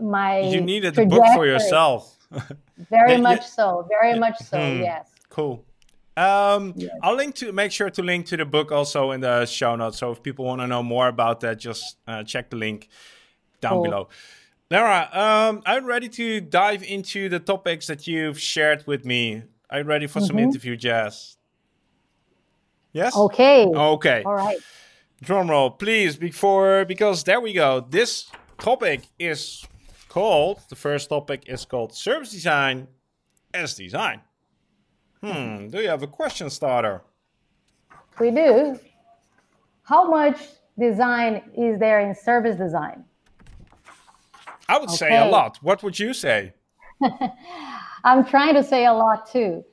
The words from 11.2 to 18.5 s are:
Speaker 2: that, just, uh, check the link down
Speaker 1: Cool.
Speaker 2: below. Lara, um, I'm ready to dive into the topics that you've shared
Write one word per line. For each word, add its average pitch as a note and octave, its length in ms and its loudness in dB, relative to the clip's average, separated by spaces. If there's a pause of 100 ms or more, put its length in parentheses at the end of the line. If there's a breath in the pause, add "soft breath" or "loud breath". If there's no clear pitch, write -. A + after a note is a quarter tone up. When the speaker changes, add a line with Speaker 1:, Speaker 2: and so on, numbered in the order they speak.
Speaker 2:
that, A2+ 180 -4
just, - 380 -14 (100)
uh, A2 160 -12
check A#2 280 -10
the B2 60 -10
link G#2+ 320 -8 (720 soft breath)
down A#2 120 -2
Speaker 1:
Cool. F3+ 100 0
Speaker 2:
below. G2+ 260 -4 (600 soft breath)
Lara, F#3+ 420 2
um, G#3+ 540 0
I'm B3+ 180 -2
ready A#3+ 260 -6
to A3+ 300 -6
dive F#3 440 0
into G3 440 -8
the F3 120 -6
topics F3 480 -6
that D3 180 -10
you've D#3 340 -4
shared D3+ 460 0